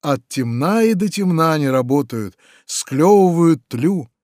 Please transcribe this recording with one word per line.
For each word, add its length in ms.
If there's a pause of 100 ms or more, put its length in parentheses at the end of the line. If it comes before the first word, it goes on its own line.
От 240
темна 560
и 120
до 120
темна 460
они 160
работают, 680 (280)
склёвывают 1040
тлю. 400 (140)